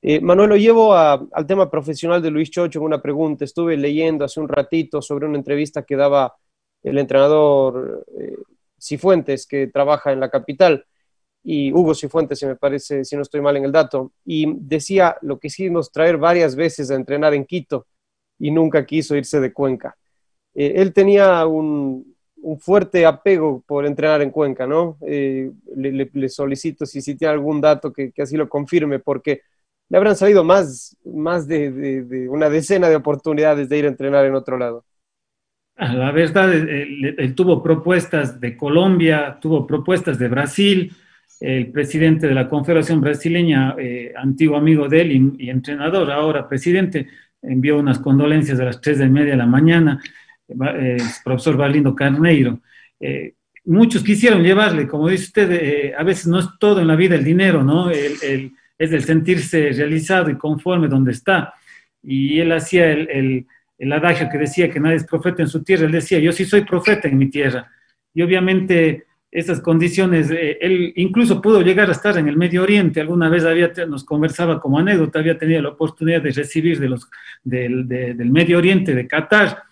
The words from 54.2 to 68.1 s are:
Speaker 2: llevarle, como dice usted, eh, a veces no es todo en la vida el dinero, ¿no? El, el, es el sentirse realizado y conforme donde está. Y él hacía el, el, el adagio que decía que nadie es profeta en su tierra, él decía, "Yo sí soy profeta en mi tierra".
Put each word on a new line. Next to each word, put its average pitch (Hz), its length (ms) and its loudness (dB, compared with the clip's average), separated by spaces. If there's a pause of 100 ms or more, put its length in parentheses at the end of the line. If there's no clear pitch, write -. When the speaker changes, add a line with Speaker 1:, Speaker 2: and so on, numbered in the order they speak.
Speaker 2:
llevarle, 180 420 2
como 151 220 -2
dice 185 160 0
usted, 202 260 0
eh, 147 480 -2
a 156 60 -4
veces 170 240 0
no 170 100 2
es 170 80 -2 (140)
todo 208 200 4
en 165 60 2
la 160 80 4
vida 180 220 4
el 135 80 0
dinero, 170 400 2
¿no? 170 260 2
El, 147 220 -2 (100)
el, 135 300 -6 (260)
es 160 140 -2
el 151 100 0
sentirse 160 680 0
realizado 156 580 0
y 139 60 -4
conforme 156 500 -2
donde 135 240 2
está. 165 440 0 (460)
Y 139 380 -2
él 165 140 2
hacía 165 400 2
el, 151 180 -2
el, 131 360 -2 (320)
el 135 140 -4
adagio 156 380 0
que 147 80 -4
decía 151 320 -2
que - 80 -6
nadie 160 200 2
es 160 60 -4
profeta 170 380 -4
en 147 60 -2
su 147 160 -6
tierra, 160 220 2
él 156 60 0
decía, 165 280 0
"Yo 160 100 2
sí - 140 -2
soy 202 160 4
profeta 202 480 0
en 135 100 2
mi 135 100 4
tierra". 131 400 -4 (460)